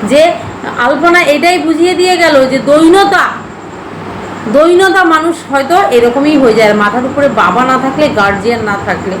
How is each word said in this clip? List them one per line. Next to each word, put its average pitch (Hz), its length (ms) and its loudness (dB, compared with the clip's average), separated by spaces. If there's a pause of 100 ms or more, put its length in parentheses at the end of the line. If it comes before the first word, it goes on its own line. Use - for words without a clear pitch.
যে 320 240 4 (460)
আলপনা 302 440 2
এটাই 320 360 2
বুঝিয়ে 320 360 0
দিয়ে 359 220 0
গেল 302 300 2
যে 262 120 -2
দৈনতা, 330 720 2 (1200)
দৈনতা 359 520 4
মানুষ 320 320 0 (140)
হয়তো 277 400 0
এরকমই 254 460 2
হয়ে 247 180 2
যায়। 214 200 2
মাথার 214 300 0
উপরে 277 240 -2
বাবা 214 360 0
না 262 180 0
থাকলে, 269 260 -2
গার্জিয়ান 208 540 -2
না 202 240 -4
থাকলে 185 340 -6